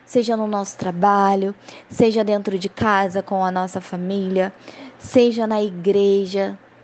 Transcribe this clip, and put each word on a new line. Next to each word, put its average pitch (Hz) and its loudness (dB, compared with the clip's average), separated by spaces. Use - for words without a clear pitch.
seja 233 0
no 220 -2
nosso 202 -6
trabalho, 196 2
seja 226 2
dentro 202 -2
de 185 -6
casa 196 0
com 190 -2
a 185 0
nossa 185 -4
família, 185 -2
seja 233 2
na 214 0
igreja, 196 0